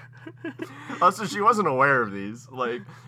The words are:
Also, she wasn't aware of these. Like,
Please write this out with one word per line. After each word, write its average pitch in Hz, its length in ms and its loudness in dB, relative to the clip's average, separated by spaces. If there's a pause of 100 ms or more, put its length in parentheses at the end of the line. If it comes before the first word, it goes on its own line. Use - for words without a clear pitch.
(1000)
Also, 190 240 2
she 196 160 -4
wasn't 214 260 4
aware 135 340 4
of 104 100 -2
these. 101 400 -8
Like, 123 300 -4 (260)